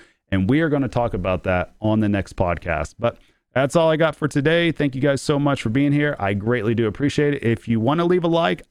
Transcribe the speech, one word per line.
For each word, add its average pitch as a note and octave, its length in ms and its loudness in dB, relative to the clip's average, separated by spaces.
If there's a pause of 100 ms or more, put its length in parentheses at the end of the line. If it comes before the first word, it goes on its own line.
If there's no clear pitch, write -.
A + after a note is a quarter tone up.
(320)
and F#2+ 180 0
we C#3 100 4
are E3 100 2
gonna C3+ 200 0
talk A#2+ 240 -2
about F#2 300 -2
that F2+ 380 -2
on G#2+ 200 2
the G#2 80 2
next G2 260 -2
podcast. E2+ 640 -4
But A#2 180 -2 (360)
that's C3 220 0
all D#3+ 140 4
I D#3+ 60 2
got D#3 220 0
for D3+ 100 -2
today. D#3+ 460 0
Thank D3 220 -4
you C3+ 60 -4
guys C#3 200 0
so D3 180 0
much C#3+ 220 0
for A#2 80 -4
being C#3+ 240 2
here. D3 260 0
I G2 140 -2
greatly A2 420 -2
do A2+ 120 0
appreciate C#3+ 480 0
it. - 80 -8
If A2+ 260 -2
you A2+ 100 2
wanna D3+ 260 0
leave F3 200 2
a - 20 2
like, E3 440 0